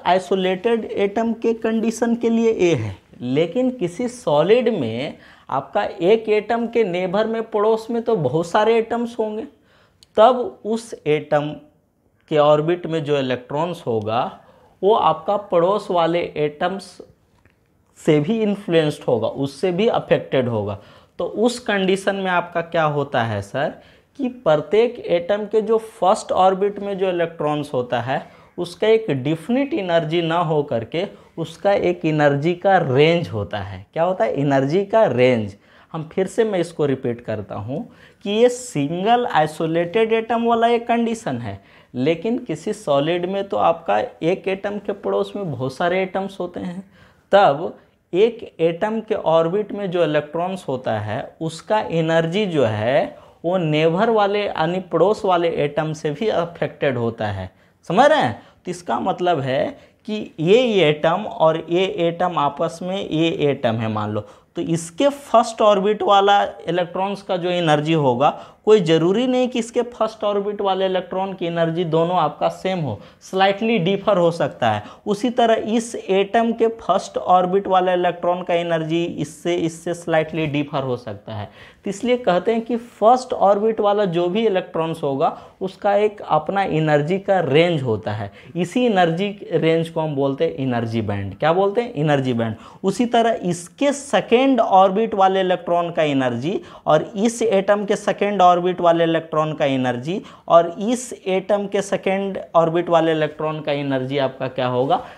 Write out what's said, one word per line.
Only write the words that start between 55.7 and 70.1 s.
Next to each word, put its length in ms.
से 180
भी 180
अफेक्टेड 680
होता 300
है। 220
समझ 160
रहे 160
हैं? 200
तो 60
इसका 280
मतलब 400
है 260
कि 80
ये 220
एटम 440
और 440
ये 160
एटम 400
आपस 420
में, 280
ये 200
एटम 340
है 160
मान 200
लो, 100
तो 80
इसके 460
फर्स्ट 520
ऑर्बिट 420
वाला 400
इलेक्ट्रॉन्स 540
का 160
जो 120
एनर्जी 460
होगा 340
कोई 140
ज़रूरी 480
नहीं 200
कि 120
इसके 220
फर्स्ट 420